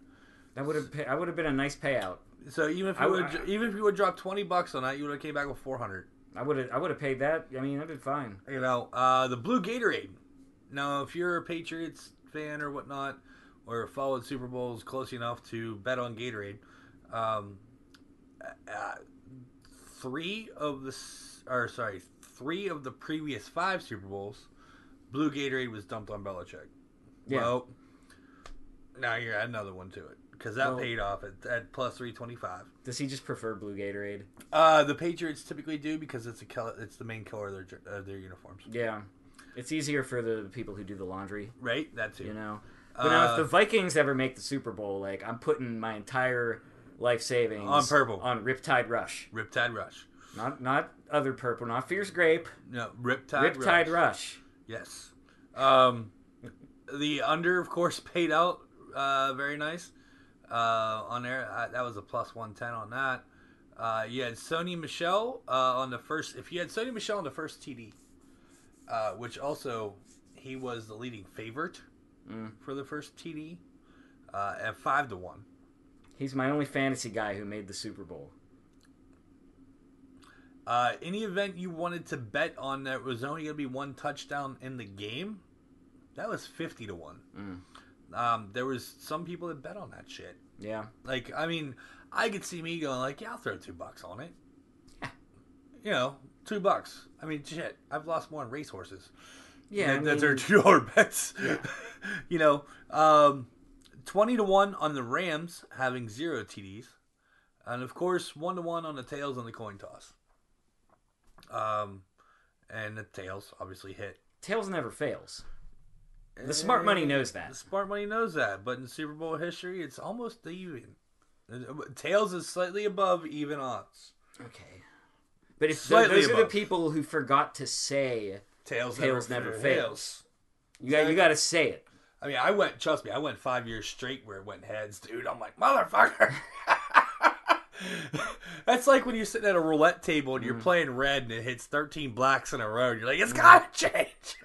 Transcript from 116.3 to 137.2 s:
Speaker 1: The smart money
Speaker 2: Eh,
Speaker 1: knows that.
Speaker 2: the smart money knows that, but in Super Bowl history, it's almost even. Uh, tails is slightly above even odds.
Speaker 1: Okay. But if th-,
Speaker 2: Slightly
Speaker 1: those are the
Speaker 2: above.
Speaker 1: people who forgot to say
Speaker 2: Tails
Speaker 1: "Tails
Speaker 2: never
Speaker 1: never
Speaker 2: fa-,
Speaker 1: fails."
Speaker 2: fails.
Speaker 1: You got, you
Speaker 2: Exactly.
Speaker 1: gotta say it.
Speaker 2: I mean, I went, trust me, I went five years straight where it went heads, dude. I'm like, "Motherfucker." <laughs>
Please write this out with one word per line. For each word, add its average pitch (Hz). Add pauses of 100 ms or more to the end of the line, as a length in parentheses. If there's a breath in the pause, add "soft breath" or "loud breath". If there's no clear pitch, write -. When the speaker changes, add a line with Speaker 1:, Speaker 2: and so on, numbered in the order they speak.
Speaker 1:
The 135
smart 180
money 196
Speaker 2:
Eh, 147
Speaker 1:
knows 139
that. 82
Speaker 2:
the 131
smart 196
money 202
knows 220
that, 101
but 123
in 127
Super 151
Bowl 160
history, 175
it's 139
almost 226
even. 160 (580)
Uh, 123 (320)
tails 190
is 170
slightly 180
above 185
even 147
odds. 120 (280)
Speaker 1:
Okay. - (760 soft breath)
But 156
if 156
th-, -
Speaker 2:
Slightly 196
Speaker 1:
those 147
are -
the 226
Speaker 2:
above. 226
Speaker 1:
people 185
who 156
forgot 139
to 135
say 117 (240)
Speaker 2:
Tails 123
Speaker 1:
"Tails 131
Speaker 2:
never 120
Speaker 1:
never 110
Speaker 2:
fa-, 107
Speaker 1:
fails." 135
Speaker 2:
fails. - (560)
Speaker 1:
You 127
got, 151
you 156
Speaker 2:
Exactly. 156
Speaker 1:
gotta 165
say 156
it. 80 (380 soft breath)
Speaker 2:
I 143
mean, 139
I 139
went, 185
trust 156
me, 110
I 113
went 139
five 127
years 110
straight 131
where 104
it 98
went 95
heads, 107
dude. 120
I'm -
like, -
"Motherfucker." - (340)
<laughs> -